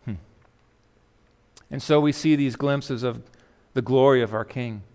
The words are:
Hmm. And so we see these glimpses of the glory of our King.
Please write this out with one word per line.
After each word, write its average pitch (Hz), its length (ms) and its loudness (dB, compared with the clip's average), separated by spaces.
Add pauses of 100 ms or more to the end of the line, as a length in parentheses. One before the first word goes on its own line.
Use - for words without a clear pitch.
Hmm. 113 100 -8 (1600)
And 135 120 -8
so 151 180 4
we 147 120 2
see 156 240 2
these 135 200 -2
glimpses 139 460 -4
of 123 200 -4 (520)
the 127 80 -2
glory 131 400 4
of 107 120 -4
our 110 100 -4
King. 117 380 -10 (120)